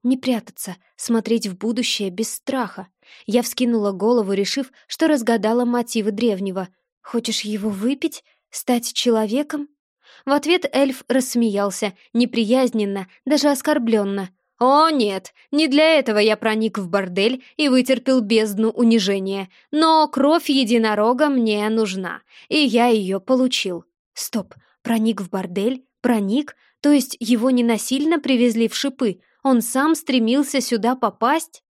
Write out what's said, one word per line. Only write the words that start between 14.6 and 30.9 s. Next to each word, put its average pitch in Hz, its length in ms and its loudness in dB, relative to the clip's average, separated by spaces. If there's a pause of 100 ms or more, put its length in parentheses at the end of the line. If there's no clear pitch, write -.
нет, 208 460 -2 (160)
не 311 160 2
для 302 320 4
этого 233 200 0
я 214 180 4
проник 220 420 -2
в 185 100 -6
бордель 196 540 -2 (140)
и 294 120 0
вытерпел 254 520 2
бездну 220 500 0
унижения. 196 800 0 (240)
Но 311 360 4
кровь 302 400 2
единорога 233 800 2
мне 220 400 0
нужна, 190 540 -4 (260)
и 311 100 0
я 240 280 4
ее 196 340 0
получил». 247 640 0 (300)
Стоп, - 400 -8 (280)
проник 220 380 0
в 180 80 -8
бордель? 196 560 -4 (160)
Проник? 233 560 0 (240)
То 294 120 4
есть 262 260 0
его 233 320 0
не 247 140 2
насильно 269 560 0
привезли 233 480 2
в - 80 -6
Шипы? 226 440 -4 (220)
Он 262 180 2
сам 277 340 0
стремился 262 680 0
сюда 240 340 -2